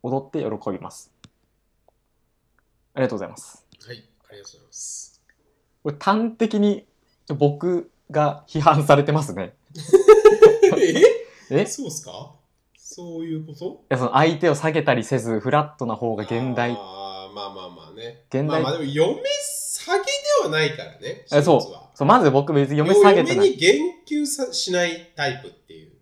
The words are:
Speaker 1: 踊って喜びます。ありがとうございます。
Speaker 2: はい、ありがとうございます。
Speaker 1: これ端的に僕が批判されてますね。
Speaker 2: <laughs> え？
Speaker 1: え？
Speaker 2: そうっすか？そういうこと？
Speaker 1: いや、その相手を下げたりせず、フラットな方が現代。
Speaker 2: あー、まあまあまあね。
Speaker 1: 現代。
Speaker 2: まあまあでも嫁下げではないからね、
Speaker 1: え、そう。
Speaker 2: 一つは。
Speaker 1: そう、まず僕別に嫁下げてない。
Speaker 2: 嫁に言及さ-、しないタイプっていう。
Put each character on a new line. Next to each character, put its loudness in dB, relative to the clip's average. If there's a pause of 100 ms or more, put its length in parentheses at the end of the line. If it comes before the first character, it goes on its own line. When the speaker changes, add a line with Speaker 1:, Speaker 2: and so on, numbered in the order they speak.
Speaker 1:
踊 -6
っ -20
て -8
喜 -8
び -10
ま -16
す。 -20 (1800)
あ -8
り 0
が -4
と -8
う -8
ご -8
ざ -10
い -16
ま -20
す。 -20 (220)
Speaker 2:
は -20
い、 -20 (260)
あ -20
り -20
が -20
と -20
う -20
ご -20
ざ -20
い -20
ま -20
す。 -18 (580)
Speaker 1:
こ -8
れ -12
端 -2
的 -2
に 0 (420)
僕 -2 (220)
が -2
批 -6
判 2
さ 6
れ 0
て -2
ま 0
す -10
ね。 -12 (580)
Speaker 2:
<laughs> 8
え？ 2 (480)
Speaker 1:
え？ 0
Speaker 2:
そ -12
う -10
っ -10
す -14
か？ -18 (580)
そ -14
う -10
い -8
う -12
こ -20
と？ -16
Speaker 1:
い -8 (200)
や、 -2
そ -4
の -4
相 2
手 0
を 0
下 -4
げ -2
た 0
り -2
せ -4
ず、 -4
フ -6
ラ -2
ッ -20
ト -8
な -6
方 -6
が -8
現 -6
代。 -4
Speaker 2:
あ -16
ー、 -20
ま -14
あ -12
ま -18
あ -18
ま -20
あ -20
ね。 -20
Speaker 1:
現 -4
代。 -4
Speaker 2:
ま -2
あ 0
ま -4
あ -4
で -6
も -8
嫁 -2 (200)
下 -8
げ -4
で -6 (340)
は -6
な 0
い -4
か -14
ら -18
ね、 -14
Speaker 1:
え、 4
そ 2
う。 -2
Speaker 2:
一 -8
つ -18
は。 -20
Speaker 1:
そ -4
う、 4
ま 6
ず 4
僕 0
別 0
に -2
嫁 2
下 8
げ 4
て -2
な 2
い。 4
Speaker 2:
嫁 4
に -4
言 2 (260)
及 -4
さ-、 -8
し -6
な 0
い -10
タ -4
イ -8
プ -20
っ -20
て -20
い -20
う。 -20